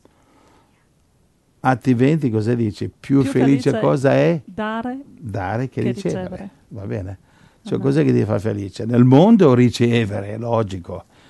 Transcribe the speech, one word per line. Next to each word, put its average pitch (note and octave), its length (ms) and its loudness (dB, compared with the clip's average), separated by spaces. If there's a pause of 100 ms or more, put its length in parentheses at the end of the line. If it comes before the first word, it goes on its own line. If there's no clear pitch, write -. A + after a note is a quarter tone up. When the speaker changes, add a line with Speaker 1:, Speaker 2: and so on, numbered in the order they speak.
(1600)
Speaker 1:
Atti B2+ 300 0
venti C#3 360 2
cosa A2 240 -2
dice? G#2+ 340 -4
"Più - 340 -2
Speaker 2:
Più C3 80 -2
Speaker 1:
felice C3+ 400 0
Speaker 2:
felice A3 100 -2
Speaker 1:
cosa C#3 340 2
è D3+ 300 2
Speaker 2:
dare A3+ 640 -8
Speaker 1:
dare G2+ 640 -8
che A#2+ 140 -6
Speaker 2:
che B2 100 -2
Speaker 1:
ricevere". F3 300 -6
Speaker 2:
ricevere. F#3 280 -12 (180)
Speaker 1:
Va G2+ 180 -14
bene? G2+ 320 -10 (440)
Cioè, G#3+ 120 -8
Speaker 2:
Amen. - 120 -4
Speaker 1:
cos'è C#3+ 180 0
che C3+ 80 2
ti A#2+ 120 2
fa G#2+ 160 -2
felice? G2+ 460 -8
Nel A#2+ 180 4
mondo D#3+ 500 6
ricevere, A#2 800 0
è A2 60 -10
logico. G#2 680 -6 (260)